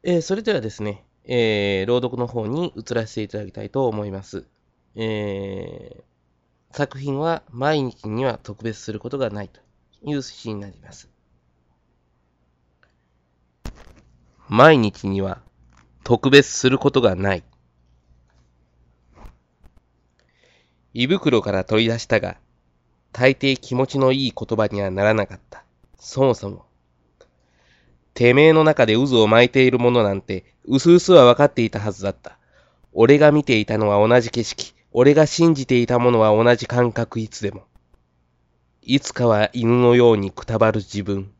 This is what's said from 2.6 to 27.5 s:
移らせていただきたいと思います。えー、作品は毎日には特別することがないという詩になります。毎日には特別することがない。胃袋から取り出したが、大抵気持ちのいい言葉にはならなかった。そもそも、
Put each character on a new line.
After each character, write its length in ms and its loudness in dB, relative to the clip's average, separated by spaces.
移 160 -14
ら 140 -4
せ 80 -20
て 80 -8
い 60 -10
た 100 -12
だ 80 -12
き 60 -20
た 100 -16
い 80 -14
と 160 -4
思 180 -6
い 60 -10
ま 140 -12
す。 220 -16
え 1040 -10
ー、 40 -18
作 220 -6
品 220 -8
は 300 -6
毎 320 -4
日 260 -10
に 160 -6
は 180 -6
特 220 -18
別 140 -10
す 140 -14
る 60 -10
こ 120 -14
と 80 -10
が 120 -4
な 140 -12
い 40 -18
と 120 -20
い 120 -10
う 80 -6
詩 300 -14
に 80 -10
な 80 -16
り 120 -20
ま 100 -20
す。 180 -20
毎 280 6
日 300 -2
に 160 -4
は 180 -8
特 280 -2
別 180 6
す 200 -2
る 100 0
こ 120 0
と 100 0
が 140 0
な 220 -4
い。 80 -14
胃 120 -2
袋 360 0
か 100 -6
ら 120 -4
取 200 0
り 60 -2
出 100 -6
し 60 -14
た 120 0
が、 180 -6
大 220 2
抵 220 -2
気 200 -10
持 100 0
ち 120 -8
の 120 2
い 180 -2
い 80 -10
言 220 -6
葉 80 0
に 160 -6
は 80 -4
な 140 -4
ら 100 2
な 120 -2
か 100 -20
っ 120 -20
た。 160 -20
そ 240 -6
も 120 2
そ 160 -12
も、 160 -20